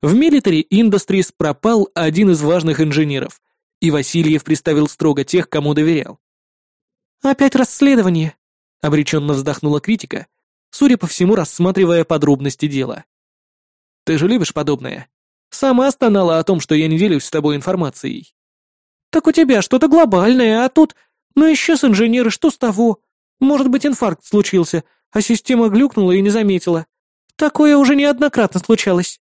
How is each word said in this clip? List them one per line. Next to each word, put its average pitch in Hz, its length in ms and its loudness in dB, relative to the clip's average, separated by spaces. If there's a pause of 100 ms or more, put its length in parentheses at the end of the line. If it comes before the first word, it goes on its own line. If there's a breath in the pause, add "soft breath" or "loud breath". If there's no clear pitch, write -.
В 151 140 0
Military 254 540 2
Industries 196 680 0
пропал 196 580 -2
один 170 380 0
из 156 100 0
важных 156 400 0
инженеров — 147 600 -4 (380)
и 165 120 0
Васильев 156 520 0
приставил 151 440 0
строго 143 360 -2
тех, 175 260 -2
кому 147 240 -2
доверял. 151 460 -2 (1000)
"Опять 269 340 0
расследование", 214 800 0 (460)
обречённо 151 520 -2
вздохнула 143 460 -4
критика, - 480 -6 (440)
судя 262 260 2
по 175 100 -6
всему, 185 280 0
рассматривая 175 680 0
подробности 143 640 -2
дела. 135 380 -6 (960)
"Ты 160 140 -2
же 156 100 0
любишь 214 260 0
подобное? 143 540 -6 (420)
Сама 262 420 0
стонала 196 480 2
о 160 40 -4
том, 185 160 0
что 151 160 -2
я 156 120 0
не 160 100 -2
делюсь 180 280 0
с - 60 -12
тобой 151 240 -2
информацией". - 800 -8 (760)
"Так - 180 0
у 320 40 2
тебя 262 300 2
что-то 254 260 0
глобальное, 240 800 2
а 254 40 0
тут... 311 260 2 (400)
Ну, 311 180 4
исчез 294 300 0
инженер, 233 440 2
и 214 40 0
что - 180 0
с - 80 -8
того? 226 440 0 (380)
Может 269 300 2
быть, 262 160 -2
инфаркт 233 400 -4
случился, 180 580 0 (280)
а 214 100 -2
система 233 480 0
глюкнула 214 420 2
и 190 100 2
не 202 80 0
заметила. 190 560 -2 (500)
Такое 294 420 2
уже 277 180 4
неоднократно 277 640 0
случалось". 185 680 -2